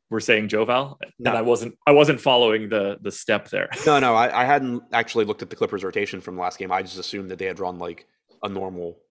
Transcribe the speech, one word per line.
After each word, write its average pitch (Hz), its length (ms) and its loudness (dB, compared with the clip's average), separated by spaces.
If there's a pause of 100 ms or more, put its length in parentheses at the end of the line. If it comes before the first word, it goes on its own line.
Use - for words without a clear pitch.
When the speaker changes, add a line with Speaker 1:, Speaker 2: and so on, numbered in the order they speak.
Speaker 1:
we're 113 120 -4
saying 107 280 2
Jovel, 123 540 0
and - 160 -18
Speaker 2:
No. 120 140 -2
Speaker 1:
I 113 100 0
wasn't, 117 340 0 (100)
I 147 60 8
wasn't 147 280 8
following 110 500 2
the, 101 320 -2
the 98 100 -8
step - 380 -4
there. 95 260 -4
<laughs> - 100 -2
Speaker 2:
No, 147 120 6
no, 127 160 2
I, 120 280 2
I - 40 4
hadn't 131 360 0 (100)
actually 113 340 0
looked 101 160 -6
at - 80 -14
the - 60 -14
Clippers 98 280 -4
rotation 95 380 -6
from 92 160 -12
last 90 200 -6
game. 92 140 -6
I 95 100 0
just 92 160 -12
assumed 95 320 -10
that 92 80 -10
they 98 60 -6
had 92 160 -6
run, 90 180 -6
like, 87 280 -12 (360)
a 104 60 -6
normal, 92 500 -10 (120)